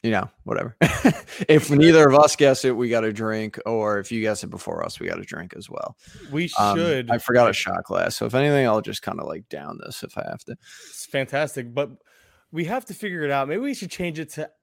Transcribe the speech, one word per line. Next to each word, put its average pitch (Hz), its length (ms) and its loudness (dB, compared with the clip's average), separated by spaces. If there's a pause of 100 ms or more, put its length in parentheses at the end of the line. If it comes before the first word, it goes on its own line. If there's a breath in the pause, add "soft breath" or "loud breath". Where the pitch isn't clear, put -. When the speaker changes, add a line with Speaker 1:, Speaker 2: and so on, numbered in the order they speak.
Speaker 1:
you 117 80 -2
know, 98 180 0 (160)
whatever. - 360 -6
<laughs> 165 60 6 (640 loud breath)
If 151 220 6
Speaker 2:
We 143 60 4
should. - 20 6
Speaker 1:
neither 156 300 8
of 131 60 6
us 147 220 8
guess 135 280 4
it, 127 120 2
we 120 140 -2
got 113 140 2
a 110 80 0
drink, 110 520 -4
or 107 340 -2
if 98 140 -8
you 113 80 -4
guess 110 240 -2
it 92 60 -12
before 87 340 -8
us, - 160 -10
we - 80 -6
got 50 100 -6
a 95 60 -12
drink - 320 -14
as - 140 -16
well. - 260 -10 (340 loud breath)
Speaker 2:
We 160 280 -4
Speaker 1:
Um, 202 180 2
Speaker 2:
should. 143 340 -2
Speaker 1:
I 117 80 2
forgot 120 300 4
a 98 60 2
shot 92 300 -4
glass, 90 320 -2
so 113 100 -4
if 113 80 -4
anything, 139 320 4
I'll 107 160 2
just 104 200 -10
kinda, 78 220 -8
like, 80 240 -12
down 73 360 -12
this - 180 -14
if - 160 -14
I - 100 -8
have - 160 -12
to. - 120 -14 (320 loud breath)
Speaker 2:
It's - 180 -16
fantastic, 135 680 -6
but 139 160 -4 (640)
we 160 140 -4
have 247 200 -6
to 196 80 -16
figure 180 280 -8
it 143 80 -2
out. 139 180 0
Maybe 180 140 -4
we 285 120 -4
should 180 160 -12
change 175 280 -8
it 160 160 -10
to 151 160 -10 (120)